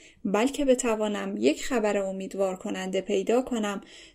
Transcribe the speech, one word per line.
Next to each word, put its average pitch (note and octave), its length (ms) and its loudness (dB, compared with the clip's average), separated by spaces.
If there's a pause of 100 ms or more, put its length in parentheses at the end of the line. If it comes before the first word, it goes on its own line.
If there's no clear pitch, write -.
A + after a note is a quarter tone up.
(260)
بلکه A#3+ 400 0
بتوانم G#3+ 720 2
یک C4+ 260 2
خبر G#3+ 340 0
امیدوار F#3+ 580 -2
کننده F#3 460 -4
پیدا G3+ 400 2
کنم G#3+ 400 -2 (340)